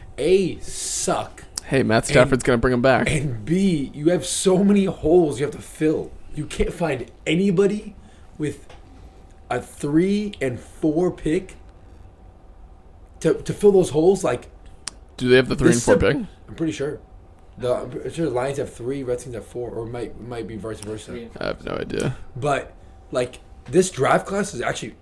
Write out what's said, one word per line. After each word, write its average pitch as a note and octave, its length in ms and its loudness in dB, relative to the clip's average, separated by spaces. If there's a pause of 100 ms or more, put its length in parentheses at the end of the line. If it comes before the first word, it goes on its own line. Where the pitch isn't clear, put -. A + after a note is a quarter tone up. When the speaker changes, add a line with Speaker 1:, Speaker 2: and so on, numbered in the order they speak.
(180)
Speaker 1:
A, D#3+ 420 2
suck. - 840 -6 (200)
Speaker 2:
Hey, C3+ 180 2
Matt A2+ 220 2
Speaker 1:
And - 80 -6
Speaker 2:
Stafford's B2+ 320 4
gonna B2+ 140 4
bring B2+ 160 2
'em A#2+ 80 0
back. A#2+ 280 4
Speaker 1:
And B2+ 340 -2
B, E3+ 500 0
you D3+ 160 0
have F3+ 160 0
so F#3 360 2
many G3+ 220 4
holes D#3 560 2
you D3 60 -2
have - 80 -6
to - 80 -14
fill. D3+ 480 -2 (240)
You D3 120 -6
can't - 260 -2
find D3 380 -4 (160)
anybody F#3+ 680 2 (440)
with D3 280 -8 (840)
a B2 100 -2
three G3 800 0
and B2 180 -4
four E3 520 -2
pick - 460 -4 (1600)
to, D#3+ 140 4
to - 180 -6
fill G3+ 200 6
those F#3 180 4
holes. F3 340 4
Like, B2 240 -4 (680)
Speaker 2:
Do B2 120 0
they B2 80 10
have B2+ 120 6
the B2+ 80 -2
three D3+ 120 4
Speaker 1:
this E3+ 80 6 (120)
Speaker 2:
and G2+ 120 6
four G2 80 4
Speaker 1:
is A#2+ 60 4
a C#4+ 40 -2
Speaker 2:
pick? G#3+ 100 -6 (200)
Speaker 1:
I'm - 60 -16
pretty D#3+ 180 -4
sure. D3 280 -6 (580)
The, B2 160 0
I'm B2 160 -6
pretty C#3 200 -8
sure D#3+ 160 -2
the C3+ 60 -2
Lions C3+ 260 -2
have - 140 -6
three, C3+ 300 -6
Redskins B2 320 -6
have G2+ 120 -10
four, A#2+ 240 -8
or A2 160 -8
might, A#2 340 -10
might A#2 260 -10
be A2+ 100 -10
vice G#2 240 -10
versa. G#2+ 320 -10
Speaker 3:
Three. A#2+ 160 -12 (100)
Speaker 2:
I - 100 -6
have - 160 -8
no - 120 -8
idea. - 400 -4 (180)
Speaker 1:
But, C3+ 380 -2 (400)
like, B2+ 280 -4 (260)
this F3 240 2
draft C3+ 360 2
class G3 280 -4
is A#2+ 80 -6
actually A#2 400 -6